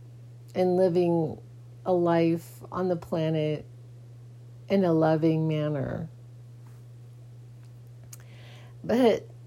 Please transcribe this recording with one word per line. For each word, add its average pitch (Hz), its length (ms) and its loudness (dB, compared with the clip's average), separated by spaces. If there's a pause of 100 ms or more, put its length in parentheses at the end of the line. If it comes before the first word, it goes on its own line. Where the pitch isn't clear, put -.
(540)
in 185 220 2
living 175 640 2 (480)
a 185 60 0
life 170 680 0 (100)
on 185 180 -4
the 180 80 -2
planet 160 720 -4 (1000)
in 196 160 2
a 170 80 2
loving 160 560 2
manner. 151 600 -4 (2750)
But, 226 440 2 (180)